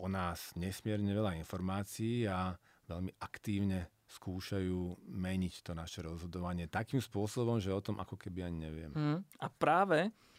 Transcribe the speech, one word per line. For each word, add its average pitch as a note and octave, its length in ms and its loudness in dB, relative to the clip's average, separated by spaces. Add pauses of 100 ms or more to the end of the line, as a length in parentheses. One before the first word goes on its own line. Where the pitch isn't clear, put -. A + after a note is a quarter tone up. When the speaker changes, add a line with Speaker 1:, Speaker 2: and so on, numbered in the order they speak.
Speaker 1:
o F#2 80 -2
nás F2+ 480 -2
nesmierne G2+ 560 0
veľa G2+ 240 2
informácií G2+ 880 -2
a F#2 320 0 (320)
veľmi F2+ 320 -4
aktívne G2 720 0 (140)
skúšajú F#2 1040 -2
meniť F#2 420 0 (140)
to E2+ 80 -4
naše E2 240 -8
rozhodovanie F2 720 -4
takým A#2 320 0
spôsobom, A2+ 560 2
že F#2+ 160 2
o G2+ 80 0
tom G#2 160 -2
ako F#2+ 160 -8
keby F2+ 320 -6
ani E2+ 100 -2 (140)
nevieme. D#2+ 240 -8
Speaker 2:
Mhm. D3+ 220 2 (260)
A - 80 -2
práve, F3 640 6 (240)